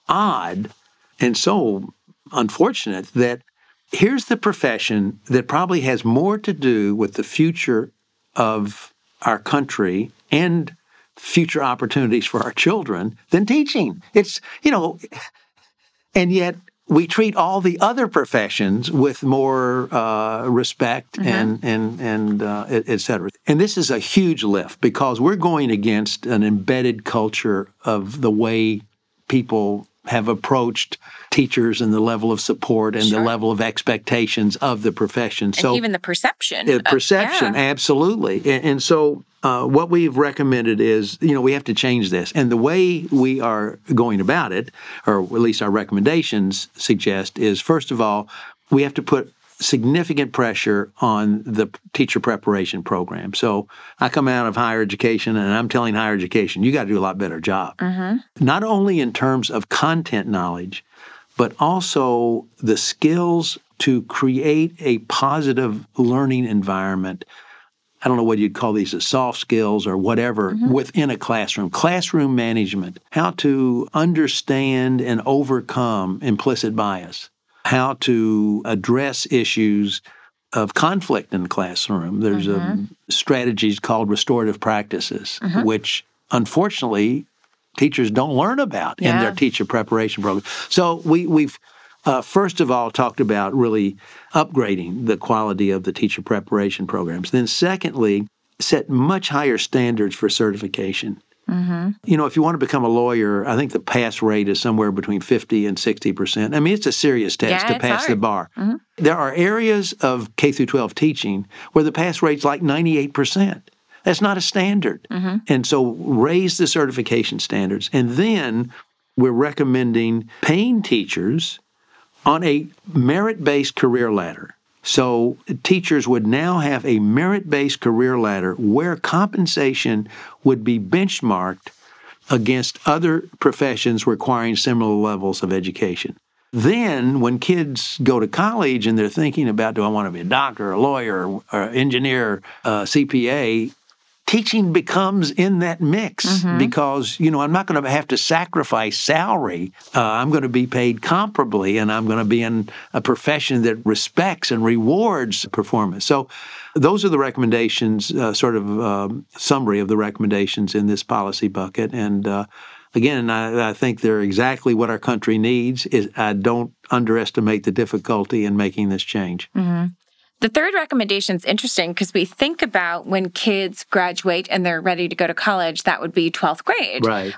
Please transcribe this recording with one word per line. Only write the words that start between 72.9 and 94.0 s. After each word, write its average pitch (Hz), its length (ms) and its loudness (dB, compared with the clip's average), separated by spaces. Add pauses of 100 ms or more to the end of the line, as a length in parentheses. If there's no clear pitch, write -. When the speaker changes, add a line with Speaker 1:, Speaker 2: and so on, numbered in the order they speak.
Speaker 1:
how 170 260 0
to 131 560 2
understand 135 1080 0
and 120 260 -2
overcome 123 960 -2
implicit 120 540 0
bias, 98 540 -6 (340)
how 131 380 0
to 107 640 2
address 120 680 0
issues 107 680 0 (500)
of 107 220 -2
conflict 160 600 0
in 92 100 -2
the 90 60 -8
classroom. 92 720 -4
There's, 101 300 0
um, 101 100 2
Speaker 2:
Mm-hmm. 95 240 -2 (260)
Speaker 1:
strategies 117 680 0
called 110 300 0
restorative 107 500 0
practices, 104 800 -4
Speaker 2:
Mm-hmm. 196 220 -2
Speaker 1:
which - 400 -2 (280)
unfortunately 120 920 0 (520)
teachers 135 340 2
don't 131 240 0
learn 208 240 2
about 110 400 -4
in 123 180 2
their 185 120 2
Speaker 2:
Yeah. 98 60 -8
Speaker 1:
teacher 120 280 0
preparation 110 580 -2
program. 101 220 0 (240)
So 170 380 0
we, 170 200 4
we've, 156 320 2 (480)
uh, 131 160 2
first 185 380 0
of 147 100 2
all 120 220 0
talked 123 300 0
about 104 340 0
really 110 400 2 (400)